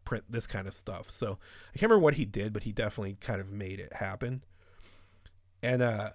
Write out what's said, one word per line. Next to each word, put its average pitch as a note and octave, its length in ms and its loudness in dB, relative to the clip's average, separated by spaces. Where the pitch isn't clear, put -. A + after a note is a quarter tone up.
print A2 240 -4
this A2+ 200 -4
kinda F#2+ 240 -6
stuff." - 400 -10
So G#2 220 -4
I - 40 -6
can't - 140 -2
remember G#3+ 120 10
what D3 120 8
he C3 100 0
did, G#2 280 -2
but G#2+ 100 -4
he A2 80 -4
definitely G2+ 500 -4
kind G2+ 180 -2
of G2 120 -8
made G2 280 -8
it - 140 -12
happen. A#2+ 500 -4
And, B2 200 4
uh, G#2+ 340 2